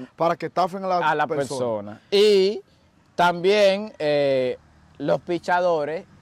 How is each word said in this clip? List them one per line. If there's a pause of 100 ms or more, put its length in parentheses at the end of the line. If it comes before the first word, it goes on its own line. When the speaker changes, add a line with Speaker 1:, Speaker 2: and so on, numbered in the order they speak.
(160)
Speaker 1:
para
que
estafen
a
la (120)
Speaker 2:
A
la
Speaker 1:
persona. (460)
Speaker 2:
persona. (100)
Y (540)
también,
eh, (400)
los
pichadores, (160)